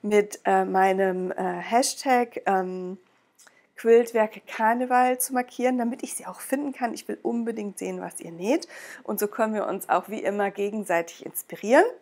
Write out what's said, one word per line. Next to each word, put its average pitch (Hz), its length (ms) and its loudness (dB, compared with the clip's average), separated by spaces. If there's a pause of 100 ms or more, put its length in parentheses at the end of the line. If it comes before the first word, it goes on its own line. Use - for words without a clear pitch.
mit, 208 440 2
äh, 190 200 4
meinem, 190 640 2
äh, - 40 -6
Hashtag, 233 1080 0
ähm, 185 520 -2 (760)
Quiltwerke 226 640 4
Karneval 247 800 2
zu 262 140 -4
markieren, 247 440 -2
damit 233 240 -2
ich - 140 -10
sie - 100 -12
auch 185 160 -14
finden 277 320 -4
kann. 233 200 -4
Ich - 140 -12
will 208 140 -8
unbedingt 226 560 -4
sehen, 185 240 -6
was 180 180 -12
ihr - 120 -14
näht. 208 360 0 (360)
Und 208 160 -6
so 208 80 0
können 220 260 -2
wir 208 140 -2
uns 190 200 -6
auch - 220 2
wie - 140 -8
immer 202 260 0
gegenseitig 196 760 -4
inspirieren. 254 600 2 (160)